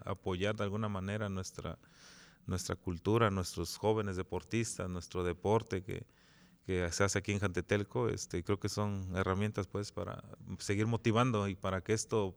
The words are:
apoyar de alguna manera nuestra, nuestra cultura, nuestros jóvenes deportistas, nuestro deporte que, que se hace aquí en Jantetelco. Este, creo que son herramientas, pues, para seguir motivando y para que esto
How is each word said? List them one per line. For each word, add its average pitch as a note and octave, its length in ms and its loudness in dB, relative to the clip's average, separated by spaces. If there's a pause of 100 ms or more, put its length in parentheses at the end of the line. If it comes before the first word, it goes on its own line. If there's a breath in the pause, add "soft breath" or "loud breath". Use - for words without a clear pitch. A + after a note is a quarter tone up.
apoyar G2 500 0
de G#2+ 80 -2
alguna G#2+ 240 -2
manera G2+ 420 -2
nuestra, F#2+ 500 -6 (640 loud breath)
nuestra F2+ 300 -2
cultura, G2+ 560 4
nuestros F2+ 440 -2
jóvenes G#2 420 0
deportistas, F#2+ 680 -2
nuestro F2+ 360 -4
deporte F#2+ 580 2
que, - 240 -8 (640 soft breath)
que F2+ 240 2
se - 120 2
hace G2+ 140 4
aquí G2 140 -2
en G2+ 80 0
Jantetelco. G2+ 680 0
Este, F2+ 360 -4
creo G2+ 160 0
que G#2 100 -2
son G2+ 460 -2
herramientas, F#2+ 500 2
pues, G2+ 260 -6
para - 320 -8 (360)
seguir G#2 260 2
motivando A2+ 640 4
y F#2+ 80 -2
para F#2+ 260 -2
que G#2+ 120 0
esto G#2+ 440 0